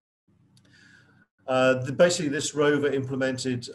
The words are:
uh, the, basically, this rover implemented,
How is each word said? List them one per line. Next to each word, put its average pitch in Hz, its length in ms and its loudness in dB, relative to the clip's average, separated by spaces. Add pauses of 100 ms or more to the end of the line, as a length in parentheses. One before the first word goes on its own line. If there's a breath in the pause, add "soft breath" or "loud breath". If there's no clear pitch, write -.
(1500 loud breath)
uh, 131 280 4
the, 127 160 -6
basically, 170 380 2
this 143 240 -4
rover 147 380 2
implemented, 131 840 -4